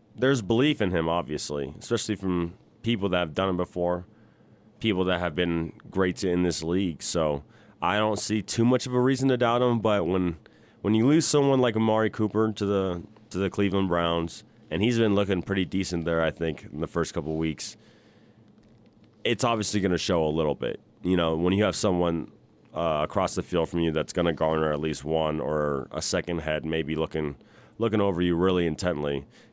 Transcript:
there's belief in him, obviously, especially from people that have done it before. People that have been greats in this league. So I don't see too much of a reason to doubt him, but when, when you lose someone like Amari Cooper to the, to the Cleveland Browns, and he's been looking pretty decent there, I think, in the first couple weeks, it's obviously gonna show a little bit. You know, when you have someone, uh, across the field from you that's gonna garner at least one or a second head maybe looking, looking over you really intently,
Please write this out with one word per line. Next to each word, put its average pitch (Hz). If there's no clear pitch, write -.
there's 131
belief 117
in 95
him, 82
obviously, 73
especially 110
from 87
people 104
that 90
have 82
done 95
it 92
before. 87
People 92
that 90
have 85
been 85
greats 92
in 90
this 85
league. 87
So 76
I 90
don't 107
see 107
too 113
much 123
of 127
a 123
reason 131
to 127
doubt 120
him, 120
but 104
when, 90
when 104
you 113
lose 156
someone 139
like 117
Amari 110
Cooper 110
to 101
the, 95
to -
the 95
Cleveland 98
Browns, 85
and 82
he's 117
been 110
looking 98
pretty 95
decent 87
there, 82
I 80
think, 80
in 76
the 80
first 85
couple 78
weeks, 80
it's 120
obviously 110
gonna 92
show 82
a 76
little 76
bit. 62
You 90
know, 82
when 90
you 101
have 92
someone, 87
uh, 80
across 92
the 90
field 82
from 85
you 82
that's 76
gonna 85
garner 78
at 76
least 76
one 78
or 73
a 78
second 85
head 76
maybe 80
looking, 78
looking 107
over 95
you 87
really 90
intently, 73